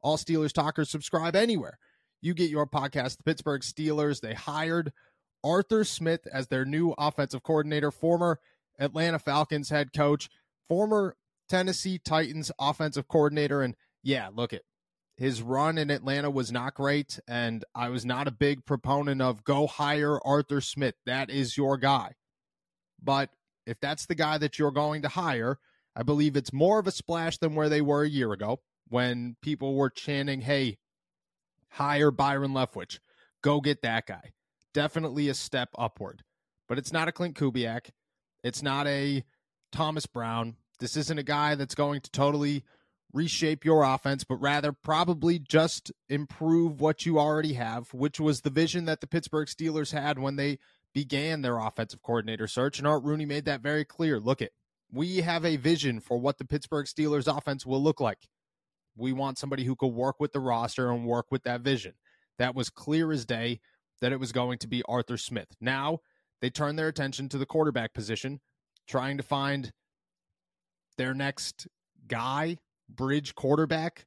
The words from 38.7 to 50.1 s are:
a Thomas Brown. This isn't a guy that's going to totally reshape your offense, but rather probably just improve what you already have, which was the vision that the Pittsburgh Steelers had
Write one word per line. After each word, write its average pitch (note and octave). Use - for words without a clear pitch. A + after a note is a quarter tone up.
a C#3
Thomas D#3
Brown. A#2
This A#2+
isn't D3+
a C#3+
guy D3
that's C#3
going C#3+
to -
totally D3
reshape D#3
your D#3
offense, C3+
but C3
rather C#3+
probably E3
just D#3
improve D#3
what D#3
you D#3+
already D3+
have, A#2+
which C#3
was D3+
the D3+
vision D#3+
that D#3+
the D3
Pittsburgh D#3
Steelers D#3
had D3